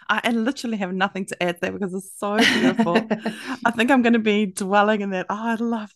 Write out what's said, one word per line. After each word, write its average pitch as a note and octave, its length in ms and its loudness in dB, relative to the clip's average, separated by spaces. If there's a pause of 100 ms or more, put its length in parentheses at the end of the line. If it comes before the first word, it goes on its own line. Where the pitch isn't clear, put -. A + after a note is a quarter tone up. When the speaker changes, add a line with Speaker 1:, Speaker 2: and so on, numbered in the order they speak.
Speaker 1:
I, G#3+ 140 4
I A3+ 80 2
literally A#3 460 0
have F#3+ 160 -2
nothing F#3+ 340 -2
to - 160 -4
add F3 180 -2
there F#3 100 -4
because F#3 220 -4
it's F#3+ 240 -8
so G#3 200 -2
beautiful. A3+ 580 2
Speaker 2:
<laughs> A3 680 -4
Speaker 1:
I A#3 60 2
think A3+ 200 0
I'm C4 100 4
gonna A#3 180 4
be G#3+ 280 2
dwelling G3+ 540 0
in G3 100 -4
that. F#3 180 -4
Oh, G3 60 -4
I A3+ 200 -4
love A3+ 400 -4